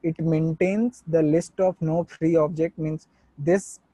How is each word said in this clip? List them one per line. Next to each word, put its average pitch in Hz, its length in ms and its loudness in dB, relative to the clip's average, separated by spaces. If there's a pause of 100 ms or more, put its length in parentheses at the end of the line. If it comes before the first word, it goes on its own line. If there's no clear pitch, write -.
it 165 180 -4
maintains 165 840 0
the 160 160 2
list 160 380 0
of 185 200 0
no 165 240 0
free 165 320 -2
object, 156 440 0
means 156 280 -6 (300)
this 170 420 -2 (140)